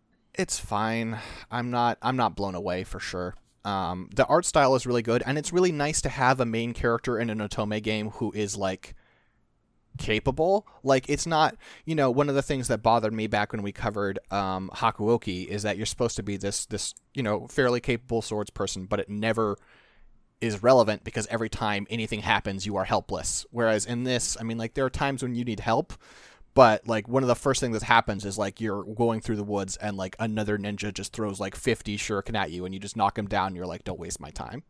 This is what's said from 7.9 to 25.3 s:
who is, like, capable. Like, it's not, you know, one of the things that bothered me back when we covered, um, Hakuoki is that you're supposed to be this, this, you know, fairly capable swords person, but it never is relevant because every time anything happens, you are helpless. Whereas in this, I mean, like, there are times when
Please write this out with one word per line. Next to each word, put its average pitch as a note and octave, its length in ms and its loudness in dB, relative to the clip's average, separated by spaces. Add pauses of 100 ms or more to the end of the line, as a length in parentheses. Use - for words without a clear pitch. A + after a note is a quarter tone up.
who G#2 200 -4
is, G#2 260 -2
like, F#2+ 380 -4 (1040)
capable. D#3 680 2 (180)
Like, C3+ 260 4
it's C#3+ 180 0
not, D#3 280 4 (300)
you D#3+ 100 -2
know, C#3 140 4
one C#3+ 200 4
of C#3 60 2
the C#3 60 4
things C3+ 280 -2
that A2 120 0
bothered A2 320 4
me A2 140 -2
back G#2 240 0
when A2 100 -6
we G2+ 120 -6
covered, G2+ 460 -2 (120)
um, F#2+ 440 -2
Hakuoki G#2+ 720 0
is G2+ 160 -4
that G2+ 140 0
you're A2 80 -4
supposed - 300 -2
to G#2 80 -6
be G2+ 140 -4
this, G2+ 280 -4
this, - 280 -6 (200)
you C3+ 80 -6
know, G#2+ 260 -2
fairly B2 340 2
capable A#2 400 0
swords G#2 280 -4
person, F#2+ 360 -4
but G2+ 160 0
it - 80 -4
never G#2+ 480 0 (840)
is G#2 240 -4
relevant A#2 400 6
because A2 240 -4
every A2+ 220 -2
time G#2 400 -2
anything A2 320 -4
happens, G2 440 2
you G2+ 120 -2
are F#2+ 80 2
helpless. - 680 -2
Whereas A2+ 340 2
in A#2+ 200 -4
this, B2 340 -2
I A2+ 40 -8
mean, A2+ 140 -4
like, A2+ 180 -6
there C3+ 100 0
are B2+ 40 0
times C#3 320 -2
when B2 140 -2